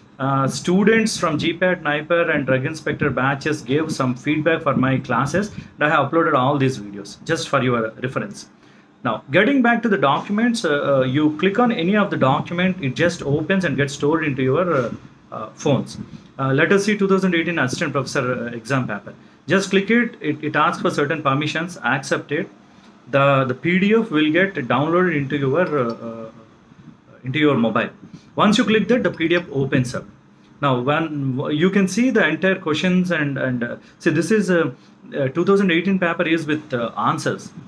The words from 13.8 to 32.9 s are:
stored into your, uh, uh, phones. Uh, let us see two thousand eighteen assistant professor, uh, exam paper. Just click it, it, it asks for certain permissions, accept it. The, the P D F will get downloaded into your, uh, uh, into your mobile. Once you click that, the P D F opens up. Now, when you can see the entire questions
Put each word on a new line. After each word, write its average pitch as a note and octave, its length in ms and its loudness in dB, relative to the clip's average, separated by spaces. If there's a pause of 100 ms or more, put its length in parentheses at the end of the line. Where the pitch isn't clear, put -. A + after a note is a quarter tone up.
stored D#3 300 0
into C3+ 180 -2
your, D#3 320 2
uh, A#2 180 0 (380)
uh, A2+ 200 -12
phones. - 480 -2 (380)
Uh, C3+ 160 -2
let D#3 200 4
us G3 120 4
see G#3 140 0
two G3 80 2
thousand F#3+ 260 2
eighteen E3 280 0
assistant C3 320 -2
professor, C3 400 -2
uh, A#2 140 -6
exam A#2+ 420 -4
paper. G2+ 260 -10 (320)
Just F#3 240 0
click G3 220 2
it, A#3 280 2
it, D3 220 -4
it D3+ 140 -4
asks D#3 260 0
for F#3 80 0
certain D3+ 320 -2
permissions, D#3+ 640 -2
accept C#3+ 480 -2
it. E3+ 180 -4 (640)
The, C#3 320 4
the B2+ 100 -2
P F3 240 0
D G3+ 160 4
F A3+ 160 2
will D3+ 220 2
get F#3+ 220 2
downloaded D3+ 640 0
into C#3+ 200 -2
your, D3 420 0
uh, A#2 140 -2
uh, A2+ 380 -12 (920)
into C3 160 -4
your D3 180 4
mobile. A2+ 340 2 (440)
Once G3 240 4
you B3 60 4
click G3+ 240 2
that, A#3 160 2
the F3 80 0
P E3 160 -2
D E3+ 80 2
F F3 160 -2
opens C3+ 420 0
up. F#2+ 120 -8 (540)
Now, C3 200 0
when C#3+ 580 -2 (140)
you D#3+ 180 2
can F#3+ 160 2
see A#3+ 240 0
the G#3 160 4
entire F3+ 300 0
questions F3+ 560 0